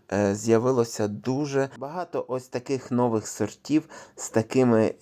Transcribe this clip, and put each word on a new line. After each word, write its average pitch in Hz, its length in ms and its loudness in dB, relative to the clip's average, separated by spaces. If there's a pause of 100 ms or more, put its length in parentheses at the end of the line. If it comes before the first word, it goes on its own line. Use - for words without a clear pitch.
(120)
е, 101 220 2
з'явилося 113 760 2
дуже 135 600 -2 (100)
багато 147 500 -8
ось 127 200 -6
таких 127 420 -6
нових 120 360 2
сортів - 640 -2 (280)
з - 140 -12
такими, 113 720 4